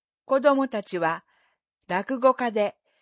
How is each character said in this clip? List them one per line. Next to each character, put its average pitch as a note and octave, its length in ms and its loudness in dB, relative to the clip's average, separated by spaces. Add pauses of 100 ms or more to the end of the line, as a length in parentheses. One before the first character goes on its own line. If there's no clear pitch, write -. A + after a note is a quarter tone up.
(260)
子 C4+ 140 0
ど C#4 140 4
も C4+ 140 -2
た G#3+ 140 -6
ち F#3 160 -8
は、 E3 260 -2 (640)
落 G3+ 320 -4
語 C4 140 4
家 B3 160 -4
で、 G#3 260 -2 (260)